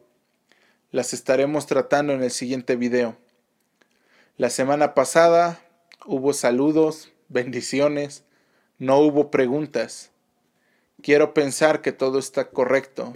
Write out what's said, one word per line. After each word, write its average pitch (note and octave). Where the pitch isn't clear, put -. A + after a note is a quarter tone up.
las B2
estaremos C#3
tratando C#3+
en C3
el B2
siguiente B2+
video. A#2+
La B2
semana C#3+
pasada E3+
hubo C#3
saludos, D3+
bendiciones, C#3
no C3+
hubo D3
preguntas. C3+
Quiero D3
pensar D3
que C3
todo C3
está C3
correcto, B2